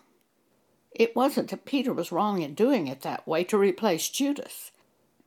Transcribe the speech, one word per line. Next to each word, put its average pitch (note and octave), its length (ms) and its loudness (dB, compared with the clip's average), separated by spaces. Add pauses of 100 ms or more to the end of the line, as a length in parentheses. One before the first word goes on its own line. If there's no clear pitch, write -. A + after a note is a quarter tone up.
(920)
It A3+ 240 2
wasn't B3+ 340 2
that - 140 -8
Peter B3+ 280 0
was D#3+ 200 -4
wrong G3 280 0
in D3 140 -6
doing G#3+ 320 2
it C3 160 -8
that D3+ 240 -8
way D#3+ 180 0
to G#3 140 2
replace F#3+ 500 2
Judas, - 640 -4 (560)